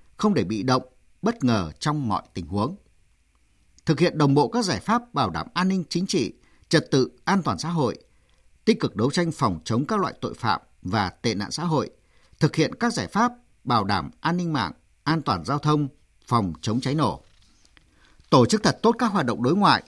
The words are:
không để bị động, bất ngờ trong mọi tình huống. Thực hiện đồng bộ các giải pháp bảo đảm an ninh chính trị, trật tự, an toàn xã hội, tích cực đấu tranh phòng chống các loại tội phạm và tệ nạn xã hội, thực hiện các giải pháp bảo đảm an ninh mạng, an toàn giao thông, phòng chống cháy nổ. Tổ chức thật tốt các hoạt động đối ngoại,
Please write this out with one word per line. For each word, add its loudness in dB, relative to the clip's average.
không 0
để 0
bị -4
động, 2
bất -2
ngờ 2
trong -2
mọi -2
tình -8
huống. -2
Thực 2
hiện 0
đồng 4
bộ 4
các -2
giải -4
pháp -2
bảo 0
đảm -6
an 0
ninh -2
chính -2
trị, -2
trật 0
tự, 2
an 0
toàn -2
xã -8
hội, -2
tích 2
cực -4
đấu 0
tranh 0
phòng -2
chống 0
các -2
loại -4
tội -8
phạm -2
và -2
tệ -4
nạn -6
xã -6
hội, 0
thực 2
hiện 0
các -2
giải -4
pháp 0
bảo 2
đảm -2
an 0
ninh -2
mạng, -2
an 2
toàn -2
giao -2
thông, 0
phòng 0
chống -2
cháy -4
nổ. 0
Tổ 6
chức 0
thật 2
tốt 4
các 0
hoạt 0
động -4
đối 2
ngoại, 4